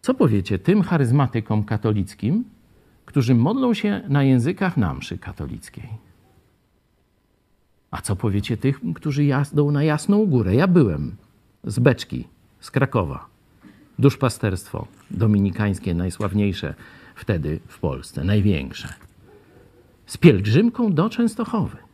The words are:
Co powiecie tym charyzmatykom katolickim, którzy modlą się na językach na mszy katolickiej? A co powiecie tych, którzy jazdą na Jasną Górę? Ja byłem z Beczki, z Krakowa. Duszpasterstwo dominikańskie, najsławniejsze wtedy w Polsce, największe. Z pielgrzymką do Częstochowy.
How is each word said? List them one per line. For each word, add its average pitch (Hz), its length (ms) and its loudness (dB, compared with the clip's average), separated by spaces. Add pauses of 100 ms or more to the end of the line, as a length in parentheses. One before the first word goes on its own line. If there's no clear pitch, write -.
Co 254 120 0
powiecie 101 460 2
tym 196 240 2
charyzmatykom 123 800 2
katolickim, 107 800 -2 (640)
którzy 127 300 2
modlą 233 380 2
się 202 340 -2
na 139 160 2
językach 135 540 2
na 90 160 0
mszy 82 240 -10
katolickiej? - 720 -12 (2000)
A - 100 -10
co 104 140 -4
powiecie 104 420 -2
tych, 135 220 -2 (160)
którzy 147 280 -2
jazdą 143 480 2
na 147 120 0
Jasną 196 420 2
Górę? 113 300 2
Ja 165 120 4
byłem 101 480 2 (480)
z 107 160 -4
Beczki, 123 480 2 (320)
z - 120 -20
Krakowa. 92 540 -2 (760)
Duszpasterstwo - 880 0 (240)
dominikańskie, 101 840 0
najsławniejsze 92 800 -4 (420)
wtedy 78 520 -4
w - 120 -20
Polsce, 69 440 -6
największe. 95 680 0 (1120)
Z - 120 -16
pielgrzymką 165 760 2
do 170 160 0
Częstochowy. 220 680 -4 (160)